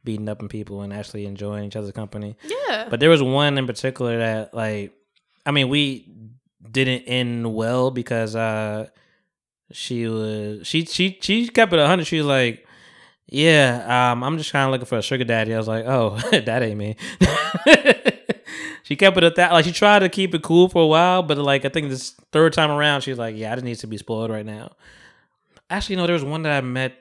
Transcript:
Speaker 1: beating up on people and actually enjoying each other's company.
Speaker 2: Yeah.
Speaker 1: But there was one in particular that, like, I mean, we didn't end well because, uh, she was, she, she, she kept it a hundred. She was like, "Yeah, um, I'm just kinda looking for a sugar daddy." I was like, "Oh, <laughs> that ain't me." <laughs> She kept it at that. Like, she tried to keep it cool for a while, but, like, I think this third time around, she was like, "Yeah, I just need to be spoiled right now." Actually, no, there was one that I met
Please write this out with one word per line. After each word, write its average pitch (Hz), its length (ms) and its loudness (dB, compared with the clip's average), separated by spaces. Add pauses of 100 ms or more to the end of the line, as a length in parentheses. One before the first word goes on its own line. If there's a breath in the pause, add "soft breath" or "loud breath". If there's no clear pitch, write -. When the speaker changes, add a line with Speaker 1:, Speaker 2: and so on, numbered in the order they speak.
Speaker 1:
beating 107 260 -8
up 104 120 -10
on 107 80 -12
people 101 320 -12
and 101 120 -10
actually 104 320 -12
enjoying 104 400 -10
each 101 100 -14
other's 104 160 -8
company. 104 520 -12
Speaker 2:
Yeah. 320 460 -6
Speaker 1:
But 117 100 -4
there 147 100 4
was 160 120 6
one 139 360 0
in 131 100 -4
particular 123 520 -4
that, 110 340 -4
like, 107 400 -6 (520)
I 143 60 -2
mean, 139 180 2
we 139 420 -2 (600)
didn't 127 320 0
end 120 500 -4
well 120 380 0
because, 117 440 -4
uh, 107 520 -4 (840)
she 117 360 -6
was, 107 600 -6
she, 160 180 -2
she, 185 360 -2
she 226 260 0
kept 226 260 2
it 165 60 4
a 147 80 4
hundred. 170 200 2
She 165 100 -2
was 151 80 0
like, 131 400 0 (600 soft breath)
"Yeah, 123 840 4
um, 120 120 -2
I'm 151 140 -2
just 156 140 -8
kinda 139 180 2
looking 127 160 -2
for 120 120 -4
a 107 40 0
sugar 127 220 -4
daddy." 113 300 0
I 113 40 -2
was 110 100 -4
like, 113 200 -4
"Oh, 113 380 0
<laughs> - 60 0
that 123 320 0
ain't 107 140 -2
me." 104 180 -6 (260 loud breath)
<laughs> - 880 4 (720 loud breath)
She 147 140 -4
kept 190 180 6
it 180 80 6
at 165 120 4
that. 175 180 4
Like, 165 100 6
she 175 80 0
tried 208 280 6
to 190 100 2
keep 185 260 -2
it 160 60 -2
cool 175 260 6
for 175 140 2
a 160 60 6
while, 180 360 4
but, 156 140 -2
like, 139 260 0
I 139 60 -4
think 147 200 -4
this 131 220 -8 (220)
third 156 180 6
time 156 200 2
around, 147 300 0
she 135 100 -6
was 123 80 -6
like, 113 180 -6
"Yeah, 110 160 -6
I - 20 -4
just 127 80 -8
need 120 140 -6
to - 100 -14
be 110 100 -8
spoiled 113 340 -6
right 107 140 -6
now." 107 260 -14 (1000 soft breath)
Actually, 196 260 -4
no, 175 120 0
there 170 60 2
was 151 120 0
one 151 180 -6
that 156 80 -2
I 143 100 2
met 127 400 -4